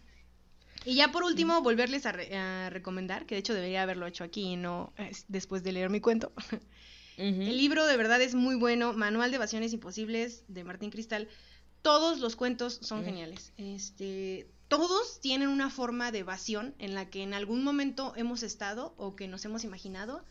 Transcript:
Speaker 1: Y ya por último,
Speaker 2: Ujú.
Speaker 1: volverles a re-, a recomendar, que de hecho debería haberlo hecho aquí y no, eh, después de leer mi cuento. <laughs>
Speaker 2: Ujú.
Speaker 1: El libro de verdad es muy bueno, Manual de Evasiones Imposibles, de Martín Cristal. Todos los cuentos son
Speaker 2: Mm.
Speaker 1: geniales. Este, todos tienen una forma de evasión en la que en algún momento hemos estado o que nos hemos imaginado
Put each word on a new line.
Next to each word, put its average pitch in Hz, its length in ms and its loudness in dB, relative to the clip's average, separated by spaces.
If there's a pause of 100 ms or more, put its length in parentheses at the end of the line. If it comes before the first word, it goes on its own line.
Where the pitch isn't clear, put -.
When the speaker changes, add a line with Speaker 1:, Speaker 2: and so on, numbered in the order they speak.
(840)
Speaker 1:
Y 254 100 0
ya 285 160 8
por 349 120 2
último, 330 320 4
Speaker 2:
Ujú. 330 80 4
Speaker 1:
volverles 247 420 2
a 220 80 0
re-, 180 240 -6
a 185 320 -4
recomendar, 185 560 -6
que 220 100 -6
de 196 40 0
hecho 214 140 -2
debería 185 300 0
haberlo 180 240 -2
hecho 175 160 -8
aquí 185 300 -4
y - 20 -2
no, 175 420 -4
eh, 190 140 -8 (160)
después 190 360 -6
de 190 100 -2
leer 185 160 0
mi 208 100 2
cuento. 226 360 4
<laughs> - 840 -12
Speaker 2:
Ujú. 190 240 0
Speaker 1:
El 220 160 0
libro 302 280 6
de 277 120 6
verdad 226 240 6
es 254 120 4
muy 254 220 4
bueno, 240 380 4
Manual 220 380 2
de 269 40 0
Evasiones 226 380 -2
Imposibles, 226 760 -4
de 185 160 -12
Martín 185 260 -8
Cristal. 220 380 -6 (540)
Todos 311 380 6
los 233 180 -2
cuentos 240 440 -2
son 214 200 -6
Speaker 2:
Mm. - 40 -6
Speaker 1:
geniales. 180 520 -8
Este, 196 880 -8 (220)
todos 359 500 2
tienen 277 300 2
una 277 200 0
forma 240 420 -2
de 220 80 -4
evasión 208 600 -6
en 196 160 -6
la 190 140 -6
que 196 140 -8
en 196 100 -6
algún 208 300 -2
momento 277 520 0
hemos 233 280 -4
estado 214 540 -6
o 196 200 -8
que 196 100 -8
nos 185 160 -10
hemos 220 220 -6
imaginado 208 640 -10